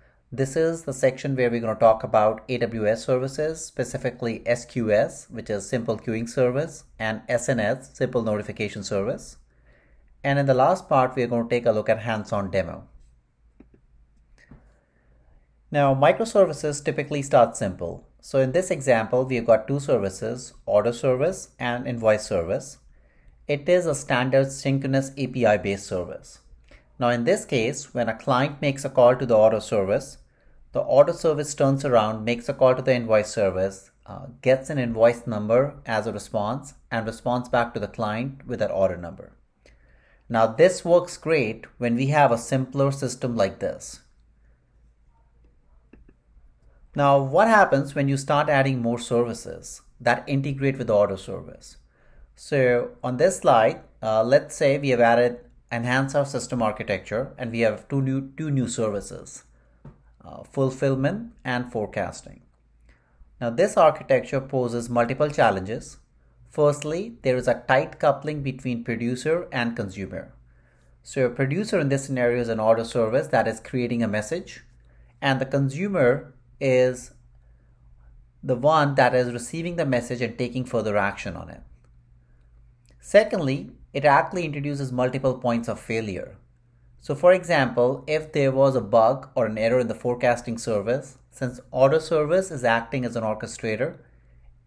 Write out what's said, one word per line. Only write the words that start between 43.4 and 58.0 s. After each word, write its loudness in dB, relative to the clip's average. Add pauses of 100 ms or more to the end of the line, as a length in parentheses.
this. -8 (3000)
Now, 6
what 2
happens 4
when 0
you 0
start 0
adding 2
more -2
services -4 (180)
that 0
integrate -2
with -6
the 2
order 2
service? -14 (600)
So 0 (140)
on -4
this 2
slide, 4 (200)
uh, 2
let's 2
say 2
we -4
have 2
added, 4 (320)
enhanced -2
our 0
system -6
architecture, -4
and -8
we -2
have 0
two -2